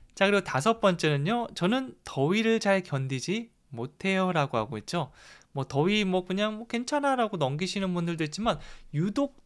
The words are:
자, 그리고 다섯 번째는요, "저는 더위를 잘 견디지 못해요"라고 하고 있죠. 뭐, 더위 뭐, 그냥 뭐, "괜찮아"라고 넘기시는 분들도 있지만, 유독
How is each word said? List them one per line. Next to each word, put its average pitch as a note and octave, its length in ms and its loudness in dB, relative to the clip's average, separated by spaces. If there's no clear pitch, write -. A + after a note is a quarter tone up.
자, G3 120 2
그리고 G3 180 4
다섯 A3+ 360 2
번째는요, E3+ 720 2
"저는 B3 500 0
더위를 G#3+ 560 2
잘 G3 220 2
견디지 C#3 680 -4
못해요"라고 D#3 920 0
하고 G#2+ 200 -2
있죠. D#3 340 -4
뭐, C3+ 140 -4
더위 G3 380 2
뭐, F#3 200 0
그냥 G#3 340 -2
뭐, A3+ 80 -14
"괜찮아"라고 B3 720 0
넘기시는 F3+ 580 -2
분들도 E3+ 300 -2
있지만, G3 340 -2
유독 G#3 520 -2